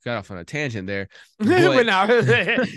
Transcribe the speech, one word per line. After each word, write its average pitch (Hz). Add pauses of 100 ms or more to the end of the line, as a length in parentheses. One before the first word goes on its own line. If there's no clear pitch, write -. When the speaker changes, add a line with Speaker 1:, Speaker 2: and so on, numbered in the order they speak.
Speaker 1:
got 120
off 101
on 92
a 85
tangent 113
there, 98 (180)
Speaker 2:
<laughs> -
But 214
Speaker 1:
but 277
Speaker 2:
no, 196
<laughs> 226 (540)